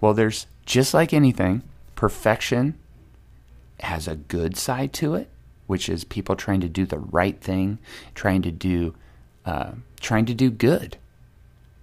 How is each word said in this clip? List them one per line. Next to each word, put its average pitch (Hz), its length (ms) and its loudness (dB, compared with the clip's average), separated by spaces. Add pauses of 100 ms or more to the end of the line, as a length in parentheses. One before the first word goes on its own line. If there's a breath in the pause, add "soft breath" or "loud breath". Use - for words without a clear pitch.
Well, 107 100 6
there's, 110 340 2 (200)
just 131 260 2
like 160 220 4
anything, 120 480 4 (320)
perfection 120 840 0 (1000)
has 82 260 -6
a 80 100 -6
good 85 420 -4
side 135 360 -4
to 156 200 -2
it, - 160 -6 (360)
which 95 220 -4
is 85 160 -4
people 101 320 -4
trying 95 240 0
to 87 80 -2
do 92 160 -2
the 92 140 -4
right 90 420 -2
thing, 95 380 -2 (360 loud breath)
trying 95 280 0
to 87 100 -4
do, 85 420 -2 (520 soft breath)
uh, 76 260 -6 (260)
trying 113 280 0
to 120 80 -2
do 127 160 4
good, 117 480 0 (840)